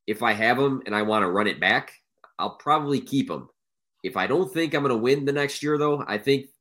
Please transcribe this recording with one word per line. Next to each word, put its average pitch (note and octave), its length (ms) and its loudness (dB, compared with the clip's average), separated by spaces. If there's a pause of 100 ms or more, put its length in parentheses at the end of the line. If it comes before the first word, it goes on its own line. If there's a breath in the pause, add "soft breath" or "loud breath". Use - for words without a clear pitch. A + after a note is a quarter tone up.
If G#2+ 160 -4
I A#2 100 2
have A2+ 240 2
him C#3 300 0
and G#2 80 -4
I G#2 80 0
wanna G#2+ 260 2
run G2+ 160 2
it F#2 140 -2
back, G#2+ 340 0 (460)
I'll G2+ 160 -4
probably C#3+ 440 0
keep - 300 -2
him. C#2 200 -8 (540)
If F#2 140 -6
I F#2+ 80 0
don't D#3+ 260 0
think D#3+ 220 -2
I'm D3 80 2
gonna B2+ 160 2
win C3+ 260 2
the C#3 80 0
next C#3+ 300 -2
year, D3 160 0
though, D3 300 0
I G#2 100 -2
think C#3 300 0 (140)